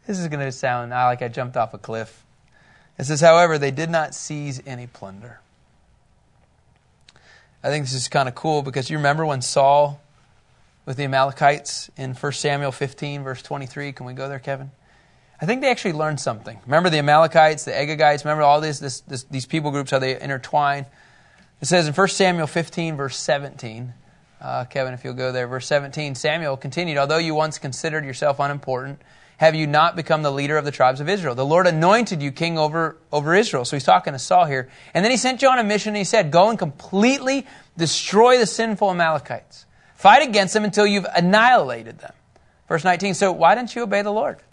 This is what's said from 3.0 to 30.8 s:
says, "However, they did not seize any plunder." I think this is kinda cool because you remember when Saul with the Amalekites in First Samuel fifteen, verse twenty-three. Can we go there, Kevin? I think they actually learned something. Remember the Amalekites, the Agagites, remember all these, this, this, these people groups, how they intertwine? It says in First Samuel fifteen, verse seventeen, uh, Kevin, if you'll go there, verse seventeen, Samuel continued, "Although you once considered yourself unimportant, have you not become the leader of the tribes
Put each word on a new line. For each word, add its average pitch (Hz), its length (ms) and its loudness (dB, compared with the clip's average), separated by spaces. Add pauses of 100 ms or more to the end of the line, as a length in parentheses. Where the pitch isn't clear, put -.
says, 143 160 -2
"However, 165 360 6
they 139 140 -2
did 156 180 -6
not 160 280 -4
seize 147 500 -10
any 123 220 -14
plunder." 104 500 -18 (2250)
I 135 60 -4
think 147 160 -2
this 127 100 -6
is 127 140 -6
kinda 135 240 -2
cool 151 300 -2
because 135 280 -6
you 156 60 -4
remember 151 280 0
when 135 180 -4
Saul 143 580 2 (880)
with 131 100 -8
the 143 80 -4
Amalekites 139 920 0
in 131 180 -8
First 135 260 -6
Samuel 143 320 -2
fifteen, 143 500 -8
verse 131 200 -10
twenty-three. 143 500 -10
Can 131 140 -14
we 127 60 -14
go 135 160 -8
there, 139 120 -10
Kevin? 139 320 -8 (680)
I 156 60 -4
think 254 140 -2
they 269 100 0
actually 214 220 -2
learned 156 260 -4
something. 113 480 -8
Remember 165 240 4
the 156 80 2
Amalekites, 156 640 4
the 127 80 -8
Agagites, 147 520 2
remember 151 180 0
all 147 180 6
these, 151 200 -4
this, 139 200 -10
this, 131 240 -12
these 135 220 -8
people 151 240 -4
groups, 139 200 -6
how 135 80 2
they 131 220 -2
intertwine? 143 640 -2 (760)
It 139 40 -8
says 175 200 2
in 151 60 -2
First 185 240 2
Samuel 175 320 0
fifteen, 165 480 -6
verse 139 200 -8
seventeen, 131 760 -6 (480)
uh, 127 220 -6
Kevin, 131 300 -6
if 123 100 -16
you'll 127 100 -10
go 127 180 -4
there, 127 140 -4
verse 127 200 -8
seventeen, 143 480 -4
Samuel 151 420 -4
continued, 151 420 -6
"Although 143 200 0
you 160 160 -2
once 156 240 -2
considered 151 460 -6
yourself 135 340 -2
unimportant, 139 640 -6 (360)
have 160 180 4
you 156 120 -2
not 156 300 2
become 156 260 -2
the 147 80 0
leader 143 260 -2
of 147 80 0
the 147 60 -4
tribes 131 300 2